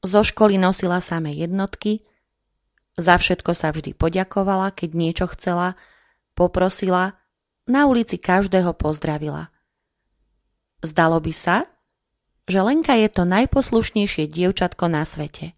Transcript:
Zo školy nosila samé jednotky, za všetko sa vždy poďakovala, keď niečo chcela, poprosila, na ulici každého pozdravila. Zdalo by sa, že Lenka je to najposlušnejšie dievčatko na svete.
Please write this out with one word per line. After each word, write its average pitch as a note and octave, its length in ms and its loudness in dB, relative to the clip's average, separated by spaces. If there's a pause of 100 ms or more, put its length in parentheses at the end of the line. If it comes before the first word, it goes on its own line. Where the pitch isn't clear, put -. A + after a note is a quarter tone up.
Zo G3+ 240 4
školy G3+ 320 4
nosila F#3 400 0
samé E3 320 -4
jednotky, F#3+ 720 -4 (960)
za F3 160 6
všetko F3 400 0
sa D#3 160 -2
vždy D3+ 240 -8
poďakovala, F#3+ 800 -2
keď E3+ 160 -8
niečo E3+ 400 -2
chcela, F3+ 480 -4 (560)
poprosila, F3+ 800 0 (480)
na C#4 240 2
ulici A#3 320 0
každého F#3 560 2
pozdravila. D3+ 720 -4 (1400)
Zdalo E3 400 2
by D#3+ 80 -4
sa, F3+ 320 0 (880)
že F#3+ 80 2
Lenka C4 400 2
je G#3+ 80 4
to F#3 160 0
najposlušnejšie G#3 1040 0
dievčatko F3 640 -2
na D#3+ 160 0
svete. - 500 -6